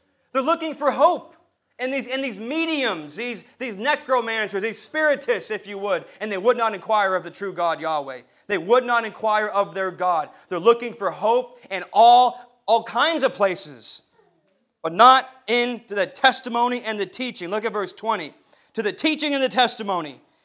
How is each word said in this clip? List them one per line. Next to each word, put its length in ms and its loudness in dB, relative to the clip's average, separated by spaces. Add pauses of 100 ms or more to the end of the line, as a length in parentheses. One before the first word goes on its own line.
(320)
They're 100 0
looking 320 -2
for 160 0
hope 460 2 (420)
in 140 -4
these, 160 -4
in 140 -4
these 180 -6
mediums, 760 -4
these, 280 -8 (140)
these 180 -8
necromancers, 880 -2
these 180 -6
spiritists, 720 -2
if 160 -8
you 120 -12
would, 260 -2 (140)
and 120 -6
they 60 -4
would 180 2
not 180 0
inquire 420 0
of 80 -2
the 80 -12
true 200 -10
God, 300 -2
Yahweh. 400 -6 (260)
They 120 -2
would 260 2
not 180 2
inquire 440 -2
of 260 -2
their 180 -4
God. 380 -2 (180)
They're 120 -4
looking 340 2
for 160 -2
hope 500 -2 (120)
in 200 -6
all, 760 6
all 160 2
kinds 400 0
of 100 2
places, 680 -4 (800)
but 100 -4
not 360 8 (180)
into 480 -2
the 100 0
testimony 760 0
and 160 -6
the 60 -2
teaching. 440 -10
Look 160 -4
at 80 -4
verse 200 -6
twenty. 400 -6 (400)
"To 100 -6
the 100 -2
teaching 400 -2
and 100 0
the 60 0
testimony, 720 -2 (240)